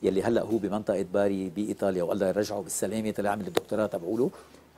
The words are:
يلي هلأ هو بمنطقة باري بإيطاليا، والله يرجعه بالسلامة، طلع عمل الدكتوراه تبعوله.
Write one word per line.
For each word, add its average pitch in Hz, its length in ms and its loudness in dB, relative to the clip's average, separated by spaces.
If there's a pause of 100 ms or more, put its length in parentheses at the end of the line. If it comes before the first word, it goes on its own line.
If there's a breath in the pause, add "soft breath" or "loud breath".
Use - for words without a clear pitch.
يلي 95 200 4
هلأ 113 180 4
هو 110 160 0
بمنطقة 98 560 0
باري 98 360 2
بإيطاليا، 95 540 -2
والله 95 240 2
يرجعه 101 340 0
بالسلامة، 107 500 -2
طلع 104 180 -2
عمل 101 180 -2
الدكتوراه 104 380 0
تبعوله. 104 440 0 (480 loud breath)